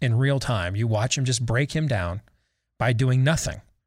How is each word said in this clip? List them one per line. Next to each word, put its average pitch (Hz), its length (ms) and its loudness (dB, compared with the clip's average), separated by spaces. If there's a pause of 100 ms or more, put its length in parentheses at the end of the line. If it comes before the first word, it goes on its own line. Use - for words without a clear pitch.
in 120 160 2
real 139 220 2
time. 98 360 -2
You 113 120 -2
watch 110 300 0
him 135 80 -2
just 123 200 0
break 120 300 0
him 156 120 -2
down 95 340 -2 (580)
by 123 140 2
doing 127 300 2
nothing - 380 0 (260)